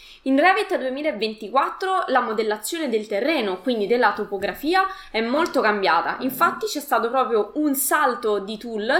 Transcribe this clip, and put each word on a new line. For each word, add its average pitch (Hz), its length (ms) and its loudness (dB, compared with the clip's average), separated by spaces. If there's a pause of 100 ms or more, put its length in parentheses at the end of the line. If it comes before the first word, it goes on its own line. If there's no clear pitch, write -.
(260)
In 269 140 4
Revit 381 360 4
duemilaventiquattro 262 1300 -2
la 254 120 4
modellazione 233 680 -2
del 214 160 0
terreno, 214 560 0
quindi 226 240 0
della 226 280 2
topografia, 214 680 -2 (280)
è 220 100 0
molto 294 400 0
cambiata. 190 600 2
Infatti 294 440 0
c'è 302 140 -4
stato 226 320 0
proprio 226 440 2
un 294 200 2
salto 254 640 0
di 208 180 -8
tool, 220 300 -6 (120)